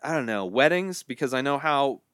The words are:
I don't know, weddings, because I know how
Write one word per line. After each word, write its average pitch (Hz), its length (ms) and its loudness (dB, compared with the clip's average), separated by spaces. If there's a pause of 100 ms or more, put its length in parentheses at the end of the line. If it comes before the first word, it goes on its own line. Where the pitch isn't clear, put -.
I 156 120 -4
don't 139 120 -2
know, 104 200 -2
weddings, 165 560 2
because 127 320 -6
I 131 60 0
know 143 180 0
how 139 440 0 (120)